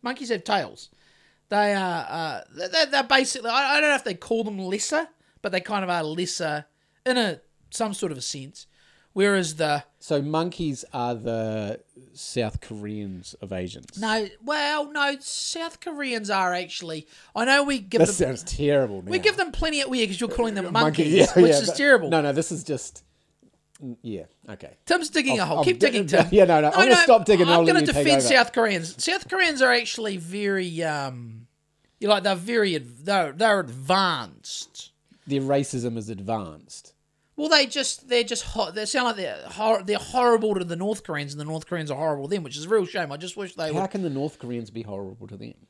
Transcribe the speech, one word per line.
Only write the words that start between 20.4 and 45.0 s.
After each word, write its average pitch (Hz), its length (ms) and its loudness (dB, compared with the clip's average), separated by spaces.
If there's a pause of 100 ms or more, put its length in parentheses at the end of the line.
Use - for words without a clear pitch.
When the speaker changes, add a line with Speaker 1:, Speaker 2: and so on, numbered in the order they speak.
Speaker 1:
them 185 180 -4
Speaker 2:
Monkey, 156 300 2
Speaker 1:
monkeys, 151 100 2
Speaker 2:
<laughs> - 0 -
yeah, - 260 6
Speaker 1:
which 170 120 10
Speaker 2:
yeah, 143 80 6
Speaker 1:
is - 80 -2
Speaker 2:
but - 100 -4
Speaker 1:
terrible. 240 320 6
Speaker 2:
No, 160 140 2
no, 143 80 0
this 151 200 -2
is 151 120 -8
just, - 400 -8 (960)
yeah, 101 220 -10 (260)
okay. - 280 -18 (100)
Speaker 1:
Tim's 330 240 0
digging 262 280 0
Speaker 2:
I'll, 190 60 0
Speaker 1:
a - 20 -6
hole. 160 120 0
Speaker 2:
I'll - 40 4
Speaker 1:
Keep 359 140 2
Speaker 2:
di-, - 140 4
Speaker 1:
digging, 202 160 -2
Speaker 2:
<laughs> - 0 -
Speaker 1:
Tim. 165 240 4
Speaker 2:
yeah, 190 140 8
no, 165 160 6
no, 151 100 4
Speaker 1:
No, 151 40 0
Speaker 2:
I'm 180 100 6
gonna 262 100 4
Speaker 1:
no, - 80 8
Speaker 2:
stop 226 220 8
digging, 185 220 6
Speaker 1:
I'm - 60 6
Speaker 2:
I'll 170 100 8
let 165 100 6
Speaker 1:
gonna 160 80 6
Speaker 2:
you 147 120 2
take - 20 2 (100)
Speaker 1:
defend 285 160 6
Speaker 2:
over. 254 120 4
Speaker 1:
South 240 180 4
Koreans. 196 520 -2
South 359 260 -4
Koreans 339 320 0
are 247 100 6
actually 220 460 -2
very, 185 680 -4
um, 127 640 -6 (540)
you 208 80 -2
like, 202 160 4
they're 196 100 2
very, 196 420 0
ad-, 123 300 -8
they're, 180 260 0
they're 202 280 2
advanced. 135 1300 -4 (380)
Speaker 2:
Their 139 140 -2
racism 135 560 -2
is 107 120 -10
advanced. 95 840 -10 (420)
Speaker 1:
Well, 302 140 -4
they 294 160 6
just, 262 440 -6
they're 240 140 2
just 220 200 -6
hot. 190 320 -4
They 214 100 -4
sound 247 220 0
like 220 80 -2
they're 127 340 -8
hor-, 214 320 0
they're 202 160 -2
horrible 233 560 2
to 185 100 -2
the 170 120 -6
North 202 280 -4
Koreans, 143 300 -6
and 147 80 -10
the 147 40 -8
North 156 200 -8
Koreans 160 240 -6
are 135 80 -4
horrible 147 300 -2
to 190 80 -2
them, 180 80 -4
which 135 120 -12
is 151 100 -10
a 180 40 -14
real 208 160 2
shame. 170 260 -6
I 147 60 -10
just 175 180 -12
wish 196 200 -10
they 156 180 -4
Speaker 2:
How 170 80 0
Speaker 1:
would. 190 80 -4
Speaker 2:
can 196 140 -6
the 170 80 -2
North 139 260 -6
Koreans 117 320 -10
be 113 140 -10
horrible 101 440 -12